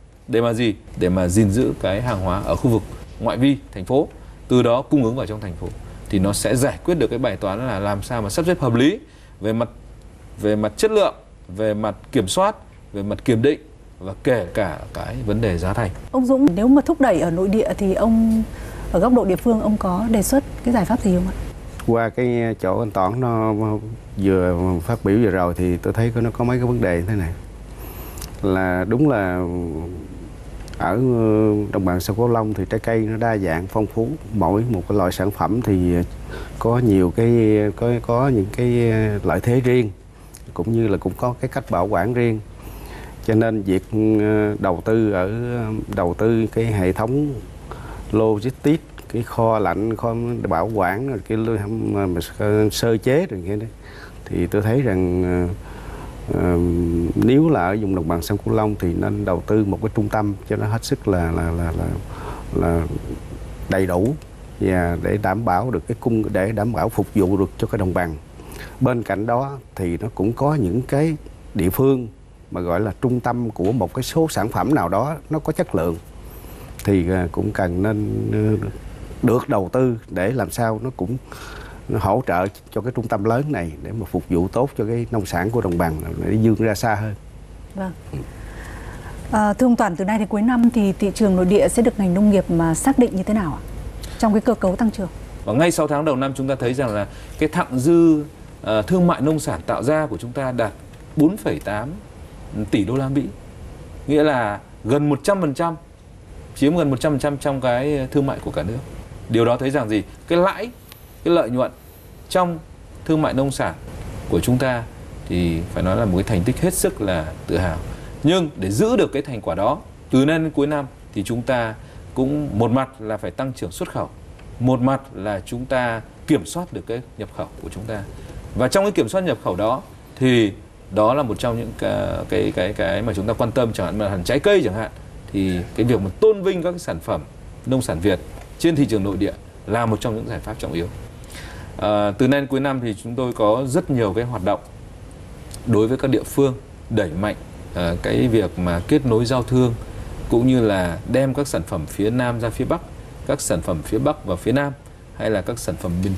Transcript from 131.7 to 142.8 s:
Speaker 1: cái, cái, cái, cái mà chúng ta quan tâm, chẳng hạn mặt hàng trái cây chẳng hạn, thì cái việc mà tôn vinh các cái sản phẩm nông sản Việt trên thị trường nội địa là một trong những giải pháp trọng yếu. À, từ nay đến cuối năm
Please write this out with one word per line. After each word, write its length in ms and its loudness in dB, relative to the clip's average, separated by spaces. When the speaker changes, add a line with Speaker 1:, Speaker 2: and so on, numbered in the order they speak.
Speaker 1:
cái, 520 -2
cái, 260 0
cái, 180 0
cái 280 -2
mà 120 -2
chúng 140 -4
ta 60 0
quan 180 -2
tâm, 220 0
chẳng 120 -2
hạn 120 -4
mặt 120 0
hàng 140 -4
trái 160 0
cây 240 4
chẳng 100 0
hạn, 180 -6
thì 280 0
cái 100 2
việc 160 2
mà 80 -2
tôn 220 6
vinh 220 0
các 80 0
cái 80 -6
sản 200 -6
phẩm 220 -2
nông 160 2
sản 180 -2
Việt 200 4
trên 160 4
thị 100 4
trường 180 2
nội 140 -2
địa 160 0
là 180 0
một 160 0
trong 140 -2
những 120 -6
giải 120 -6
pháp 200 -10
trọng 140 -6
yếu. 140 -2
À, 340 2
từ 160 2
nay 120 4
đến 80 -4
cuối 120 0
năm 240 -2